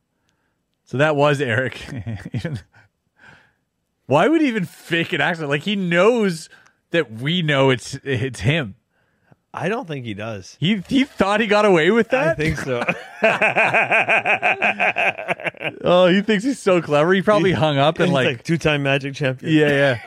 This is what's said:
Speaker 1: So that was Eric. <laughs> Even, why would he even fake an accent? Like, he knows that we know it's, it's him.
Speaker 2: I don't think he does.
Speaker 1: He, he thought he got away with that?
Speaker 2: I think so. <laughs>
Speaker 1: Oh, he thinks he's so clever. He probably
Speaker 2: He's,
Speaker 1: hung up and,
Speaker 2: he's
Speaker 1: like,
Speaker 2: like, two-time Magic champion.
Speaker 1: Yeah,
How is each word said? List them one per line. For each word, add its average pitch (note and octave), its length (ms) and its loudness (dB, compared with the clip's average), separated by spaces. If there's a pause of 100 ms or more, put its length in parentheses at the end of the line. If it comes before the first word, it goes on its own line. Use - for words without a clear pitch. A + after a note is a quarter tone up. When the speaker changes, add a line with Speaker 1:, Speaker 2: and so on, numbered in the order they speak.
(840)
Speaker 1:
So - 140 -6
that D3+ 180 2
was C#3+ 240 2
Eric. B2 400 -2 (480)
<laughs> - 60 -10
Even, B2 260 -8 (1500)
why D#3 220 4
would D#4+ 140 2
he C#4+ 60 2
even A3 180 -2
fake E3 480 -4
an C#3+ 80 0
accent? D#3+ 260 -2
Like, C#3+ 140 -2
he G#3 140 -4
knows F#3+ 760 0 (400)
that D#3 200 -2
we C#3 300 -4
know C#3 300 2
it's, B2 240 -2 (100)
it's C3+ 360 -4
him. C3 340 -2 (840)
Speaker 2:
I D3+ 120 -4
don't A3+ 180 -6
think C#3+ 180 -10
he A2+ 100 -8
does. G#2 440 -12
Speaker 1:
He, F#3+ 300 -2
he C4+ 160 0
thought G#3 360 0
he A#3 60 0
got G#3 180 4
away F3+ 280 4
with A3+ 180 2
that? C4+ 180 0
Speaker 2:
I E4 60 0
think D3+ 240 -2
so. B2 240 -4 (400)
<laughs> G3+ 2750 -2
Speaker 1:
Oh, F3+ 220 6
he G3 140 2
thinks G#3 220 0
he's C4 140 -2
so F3+ 240 2
clever. D3 300 2
He G3 100 4
probably G#3 280 2
Speaker 2:
He's, D#3 80 0
Speaker 1:
hung D#3 200 0
up D3+ 200 2
and, E3+ 100 2
Speaker 2:
he's - 60 2
Speaker 1:
like, B2+ 120 2
Speaker 2:
like, B2 160 -4
two-time D#3 400 0
Magic C#3 320 -2
champion. C3 380 -2
Speaker 1:
Yeah, C#3+ 540 4